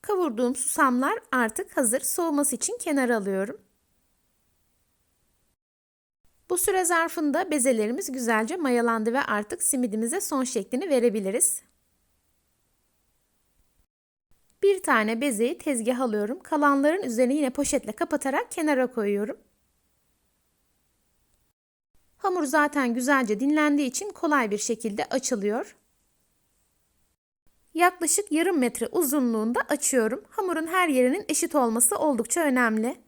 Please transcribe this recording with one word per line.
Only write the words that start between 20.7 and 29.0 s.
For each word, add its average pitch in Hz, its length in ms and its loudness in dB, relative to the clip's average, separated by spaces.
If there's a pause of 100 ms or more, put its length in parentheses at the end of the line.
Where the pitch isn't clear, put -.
Hamur 370 260 -2
zaten 294 500 0
güzelce 247 460 0
dinlendiği 294 480 2
için 392 240 -6
kolay 247 400 0
bir 208 60 -2
şekilde 220 480 -4
açılıyor. 226 720 -4 (2000)
Yaklaşık 359 560 2
yarım 330 280 2
metre 240 280 0
uzunluğunda 240 840 0